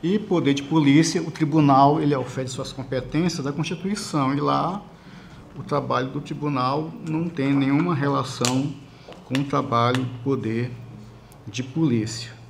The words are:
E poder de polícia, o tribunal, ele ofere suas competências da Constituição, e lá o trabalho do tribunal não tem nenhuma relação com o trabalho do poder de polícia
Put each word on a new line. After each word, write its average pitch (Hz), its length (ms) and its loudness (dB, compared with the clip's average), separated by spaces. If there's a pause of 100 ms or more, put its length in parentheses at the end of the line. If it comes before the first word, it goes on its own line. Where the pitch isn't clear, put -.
E 190 160 2
poder 156 340 2
de 139 80 0
polícia, 156 580 6
o 160 120 -6
tribunal, 147 680 6
ele 147 160 2
ofere 131 320 -4
suas - 240 -8
competências 135 720 -2
da 143 80 -2
Constituição, 160 840 -2
e 143 40 0
lá 147 440 0 (760)
o 139 60 -12
trabalho 127 460 -2
do 147 120 -6
tribunal 147 720 -2 (160)
não 165 180 -2
tem 139 260 0
nenhuma 143 420 2
relação 135 760 0 (540)
com 131 140 -2
o 143 60 0
trabalho 123 580 0
do 120 160 -8
poder 117 520 -2 (760)
de 120 160 -6
polícia 120 720 -2 (160)